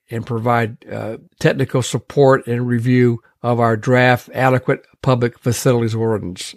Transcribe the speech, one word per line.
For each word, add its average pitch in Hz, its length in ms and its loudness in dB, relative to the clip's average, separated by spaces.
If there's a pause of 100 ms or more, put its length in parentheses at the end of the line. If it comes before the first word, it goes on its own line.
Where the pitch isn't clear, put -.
and 113 160 -8
provide, 117 640 -4
uh, 110 300 -10 (220)
technical 135 420 -2
support 135 640 2
and 120 220 -4
review 120 520 2 (220)
of 120 160 0
our 117 180 2
draft 127 560 2
adequate 127 540 0 (160)
public 120 360 0
facilities 117 560 0
ordinance. 110 640 -4